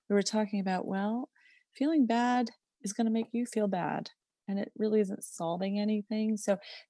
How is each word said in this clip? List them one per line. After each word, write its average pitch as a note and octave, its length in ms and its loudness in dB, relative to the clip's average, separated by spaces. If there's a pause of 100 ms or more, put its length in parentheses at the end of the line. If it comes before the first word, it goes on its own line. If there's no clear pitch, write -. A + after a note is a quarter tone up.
we G3+ 40 2
were G3+ 80 4
talking G#3 380 -2
about, F#3 260 -2
"Well, G#3+ 440 -4 (460)
feeling D4 300 4
bad A#3+ 460 2 (300)
is G3 120 -6
gonna A3+ 160 2
make A3+ 220 0
you A#3+ 160 0
feel G#3 200 0
bad." F3 440 -2 (360)
and G3 120 -2
it - 180 -6
really G#3+ 220 2
isn't G3 240 0
solving F3+ 560 -2
anything. G#3+ 580 0
So G3 200 0 (320)